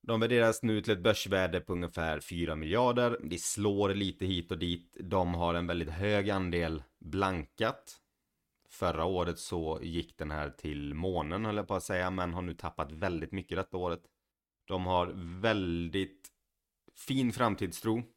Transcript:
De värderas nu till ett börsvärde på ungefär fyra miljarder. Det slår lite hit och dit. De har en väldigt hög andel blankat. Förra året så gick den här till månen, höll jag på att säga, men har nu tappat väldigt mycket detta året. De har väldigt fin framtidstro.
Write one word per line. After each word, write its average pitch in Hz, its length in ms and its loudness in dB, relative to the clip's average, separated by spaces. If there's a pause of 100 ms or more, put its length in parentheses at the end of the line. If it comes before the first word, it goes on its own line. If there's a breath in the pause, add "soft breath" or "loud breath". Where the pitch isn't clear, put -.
De 113 120 2
värderas 117 440 6
nu 110 180 4
till 107 120 4
ett 90 100 0
börsvärde 95 580 2
på 92 120 -4
ungefär 85 460 -2
fyra 82 360 -2
miljarder. 120 680 2
Det 82 140 -4
slår 101 560 2
lite 98 320 -2
hit 90 260 -2
och 90 60 -4
dit. 85 420 -4
De 90 340 2
har 85 200 2
en 85 140 0
väldigt 85 220 -2
hög 101 400 0
andel 85 540 0 (160)
blankat. 92 960 -2 (720)
Förra 82 360 -2
året 87 340 0
så 80 420 -4
gick 82 360 -6
den 76 140 -6
här 76 180 -4
till 71 440 -6
månen, 87 520 -2
höll 107 120 -2
jag 95 100 -4
på 101 80 0
att 90 80 -2
säga, 92 260 0
men 90 240 -2
har 90 80 -4
nu 87 120 -4
tappat 80 380 -6
väldigt 80 400 -4
mycket 87 260 -6
detta 92 200 -4
året. 90 240 -2 (680)
De 92 180 -2
har 90 260 4 (300)
väldigt 92 880 0 (680)
fin 131 360 0
framtidstro. 110 720 0 (140)